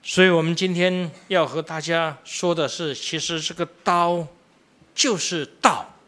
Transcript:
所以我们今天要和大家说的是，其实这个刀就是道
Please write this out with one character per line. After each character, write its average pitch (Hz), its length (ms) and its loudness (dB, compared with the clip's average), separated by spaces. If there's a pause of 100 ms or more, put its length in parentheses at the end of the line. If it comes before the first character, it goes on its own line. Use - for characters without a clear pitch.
所 - 220 2
以 185 60 8
我 165 120 4
们 165 140 0
今 185 180 -2
天 180 380 0 (160)
要 175 180 2
和 135 160 -4
大 160 200 -8
家 160 420 -2
说 175 320 -2
的 151 140 0
是， 151 260 -6
其 - 240 -6
实 160 220 -4
这 160 120 -6
个 170 140 -4 (160)
刀 175 440 2 (680)
就 233 240 2
是 156 280 -4 (160)
道 165 340 2 (120)